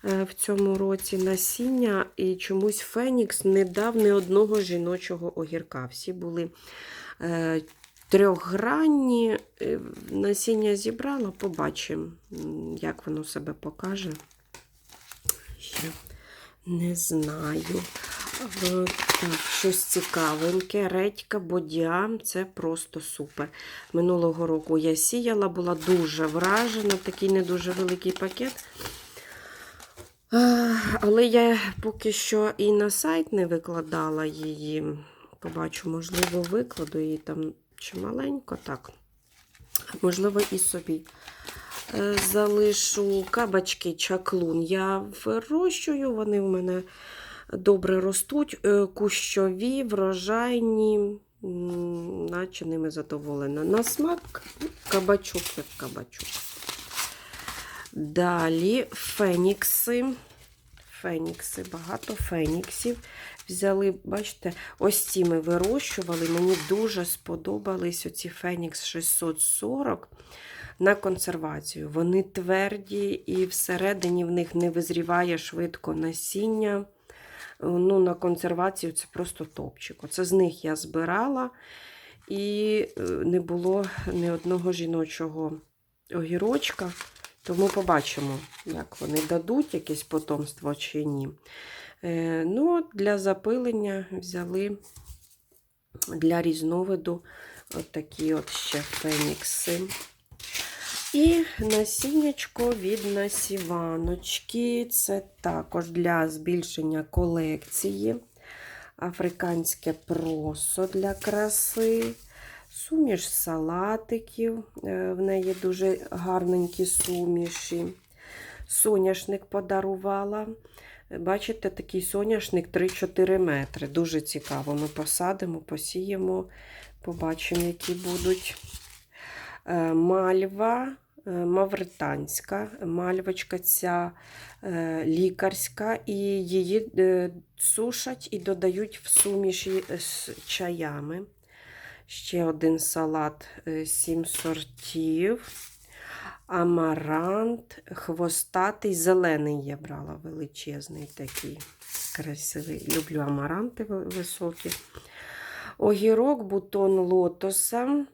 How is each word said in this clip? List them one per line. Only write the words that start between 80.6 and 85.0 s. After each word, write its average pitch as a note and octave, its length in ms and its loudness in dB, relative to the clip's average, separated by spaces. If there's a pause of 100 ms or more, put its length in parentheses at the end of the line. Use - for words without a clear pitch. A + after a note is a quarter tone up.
я D#3 100 0
збирала G3+ 760 -2 (800)
і, G#3 600 0 (100)
е, - 60 -4
не F2+ 360 2
було F3 460 0 (280)
ні E3+ 180 0
одного F3 400 0
жіночого D#3+ 880 -2 (540)